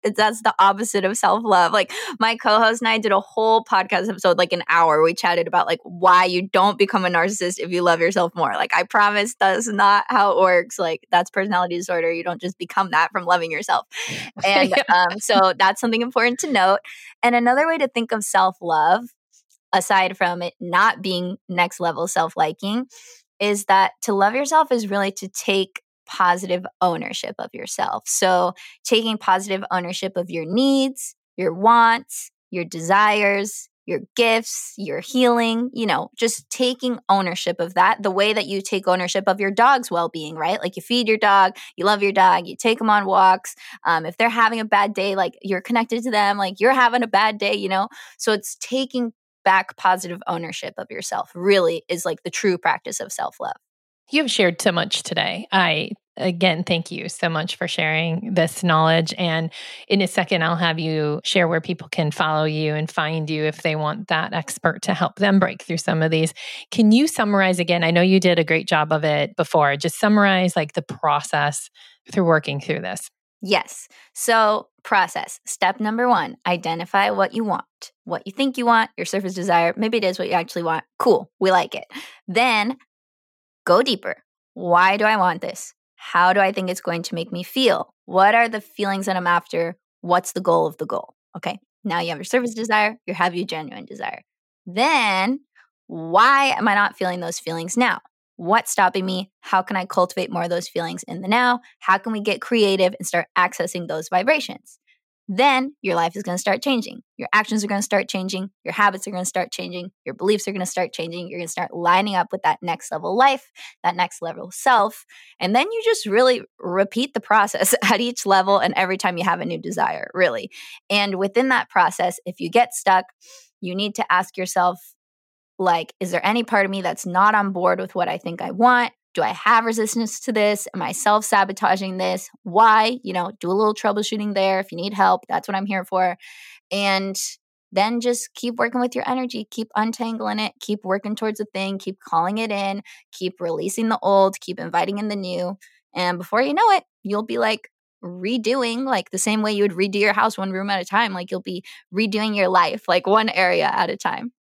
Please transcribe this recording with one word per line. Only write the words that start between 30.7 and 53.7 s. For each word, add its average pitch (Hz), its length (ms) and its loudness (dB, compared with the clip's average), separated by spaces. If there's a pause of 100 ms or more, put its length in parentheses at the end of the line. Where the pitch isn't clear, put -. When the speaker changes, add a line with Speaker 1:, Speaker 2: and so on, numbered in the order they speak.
Speaker 1:
your 180 180 -2
wants, 233 800 2 (180)
your 175 140 -6
desires, 202 1040 0 (180)
your - 140 -4 (160)
gifts, 226 640 0
your 165 240 -8
healing, 240 720 0
you 226 120 -4
know, 160 300 -2
just - 340 -4
taking 254 480 -2 (120)
ownership 185 500 0
of 175 140 -6
that, 202 300 2
the 202 60 0
way 202 220 2
that 202 140 -2
you 190 160 -6
take 190 260 -4
ownership 185 400 0
of 196 140 0
your 196 100 0
dog's 247 400 2
well-being, 165 440 -4
right? 165 260 -2
Like, 185 160 -8
you 170 40 -12
feed 240 280 0
your 220 80 2
dog, 196 400 4 (180)
you 170 80 -8
love 202 180 2
your 196 120 0
dog, 180 340 4
you 175 80 -12
take 233 240 0
'em 220 100 0
on 208 160 4
walks. 190 480 4 (320)
Um, 160 200 0
if 175 100 -10
they're 226 140 2
having 226 320 2
a 220 40 -4
bad 208 280 2
day, 196 240 -2
like, 185 240 -2
you're 190 180 -2
connected 233 440 -2
to 247 80 -2
them, 202 260 2
like, 190 240 -2
you're 247 100 6
having 247 320 4
a 226 40 -4
bad 214 300 2
day, 202 160 0
you 196 140 -4
know? 190 220 0 (280)
So - 140 -2
it's 214 300 -2
taking 254 500 -4 (320)
back 190 320 2
positive 185 500 -2
ownership 170 520 -8
of - 120 -12
yourself - 460 -8
really 175 540 2
is, 170 160 -4
like, 170 180 -6
the 175 60 -8
true 185 280 -2
practice - 440 -4
of - 100 -12
self-love. - 440 -8 (540)